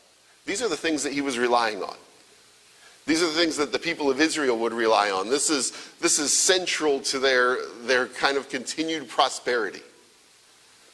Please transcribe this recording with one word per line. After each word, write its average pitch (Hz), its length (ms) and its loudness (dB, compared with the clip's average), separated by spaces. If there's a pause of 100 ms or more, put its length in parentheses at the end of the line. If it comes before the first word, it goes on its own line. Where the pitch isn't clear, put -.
(460)
these 196 160 -4
are 233 80 0
the 151 80 -4
things 156 260 -2
that 143 100 -2
he 143 80 -4
was 139 160 -2
relying 117 460 2
on. - 120 -8 (1080)
These 160 180 2
are 175 40 2
the 156 60 -2
things 160 240 0
that 139 140 -2
the 123 80 -2
people 151 320 -2
of 131 100 2
Israel 151 380 2
would 113 140 0
rely 110 360 4
on. 95 200 -2
This 135 200 0
is, 135 220 0 (280)
this 170 200 2
is 139 120 0
central 175 680 2
to 135 160 -4
their, 127 400 4 (240)
their 123 240 2
kind 139 320 -2
of 127 120 -8
continued 147 600 -6
prosperity. 123 720 0 (1120)